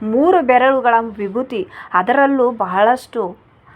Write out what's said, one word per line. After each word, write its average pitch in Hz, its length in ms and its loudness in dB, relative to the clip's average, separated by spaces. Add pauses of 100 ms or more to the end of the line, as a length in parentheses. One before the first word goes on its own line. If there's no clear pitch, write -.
ಮೂರು 294 400 2
ಬೆರಳುಗಳ 247 580 2
ವಿಭೂತಿ, 220 680 -8 (260)
ಅದರಲ್ಲೂ 254 560 2
ಬಹಳಷ್ಟು 214 840 -2 (400)